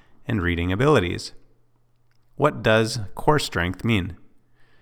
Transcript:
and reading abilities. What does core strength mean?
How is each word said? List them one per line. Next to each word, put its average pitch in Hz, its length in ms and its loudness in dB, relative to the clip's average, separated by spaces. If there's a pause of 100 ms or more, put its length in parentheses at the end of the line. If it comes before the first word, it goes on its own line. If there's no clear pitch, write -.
(240)
and 113 160 -2
reading 87 320 0
abilities. 101 640 0 (1040)
What 139 260 -2
does 113 380 2 (140)
core 151 240 2
strength 90 460 -2
mean? 92 320 0 (640)